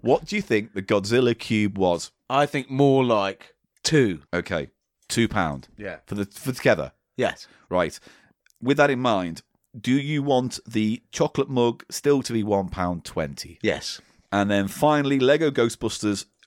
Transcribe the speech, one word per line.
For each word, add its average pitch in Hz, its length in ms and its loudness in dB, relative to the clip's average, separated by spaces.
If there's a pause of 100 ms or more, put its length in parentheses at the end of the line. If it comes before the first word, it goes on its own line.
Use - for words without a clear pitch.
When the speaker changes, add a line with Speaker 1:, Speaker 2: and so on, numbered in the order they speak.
Speaker 1:
What 135 240 2
do 202 120 -6
you 208 60 -2
think 110 300 0
the 98 80 -8
Godzilla 113 580 2
cube 104 380 0
was? 90 360 0 (180)
Speaker 2:
I 143 160 2
think 135 240 -6
more 135 340 4
like 101 500 -2 (280)
two. 107 400 2 (100)
Speaker 1:
Okay, 87 360 -4 (380)
two 117 220 0
pound. 76 480 -4
Speaker 2:
Yeah. 95 300 -14
Speaker 1:
For - 80 -10
the, 101 100 -4
for - 280 -10
together. 90 400 0 (260)
Speaker 2:
Yes. - 280 -4 (220)
Speaker 1:
Right. 90 320 -2 (640)
With 139 160 2
that 143 100 6
in 127 120 0
mind, 92 420 -2 (360)
do 123 140 0
you 143 300 0
want 127 440 0
the 110 360 -2 (100)
chocolate 143 380 -2
mug 120 400 0
still 143 320 2
to 117 100 -6
be 113 100 0
one 98 280 0
pound 90 340 -4
twenty? 78 560 -8
Speaker 2:
Yes. - 400 -4 (320)
Speaker 1:
And 101 180 0
then 101 180 2
finally, 143 520 2
Lego 147 300 4
Ghostbusters, 113 760 -2 (220)